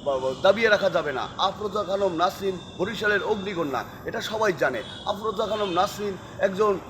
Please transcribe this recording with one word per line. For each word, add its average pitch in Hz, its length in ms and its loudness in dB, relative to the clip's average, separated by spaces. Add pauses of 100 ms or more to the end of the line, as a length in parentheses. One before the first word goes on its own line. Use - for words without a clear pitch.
বা-, 135 160 0
বা-, 131 220 -2
দাবিয়ে 208 260 6
রাখা 196 220 6
যাবে 156 220 2
না। 113 160 -4 (100)
আফরোজা 196 440 -2
খানম 190 320 0
নাসরিন 185 440 0 (200)
বরিশালের 202 440 2
অগ্নিকন্যা, 170 640 -2 (200)
এটা 143 160 -4
সবাই 214 380 0
জানে। 131 240 0 (240)
আফরোজা 208 400 -2
খানম 208 240 -2
নাসরিন 196 460 -2 (220)
একজন 196 400 2 (120)